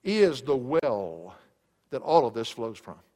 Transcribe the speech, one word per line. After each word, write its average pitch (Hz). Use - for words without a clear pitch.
is 190
the 143
well 104
that 127
all 156
of 110
this 117
flows 113
from. 82